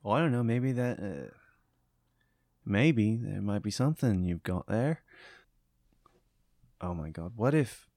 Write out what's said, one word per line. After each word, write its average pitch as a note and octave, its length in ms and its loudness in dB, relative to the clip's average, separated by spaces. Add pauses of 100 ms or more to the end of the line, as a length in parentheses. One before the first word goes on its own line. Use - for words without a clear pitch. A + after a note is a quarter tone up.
Oh, G2+ 80 0
I C3 80 4
don't D#3+ 120 2
know, A#2+ 120 2
maybe B2 280 2
that, B2 280 -2
uh, E2 300 -8 (1300)
maybe A2+ 520 4
there G2+ 260 -6
might G2+ 200 -2
be G#2 80 -4
something A#2+ 540 0
you've F2 180 -2
got F2+ 240 -4
there. C3 360 -2 (1800)
Oh F2+ 140 -4
my D#2+ 160 -6
god, E2 260 -8
what B2 180 2
if C#3+ 320 0 (100)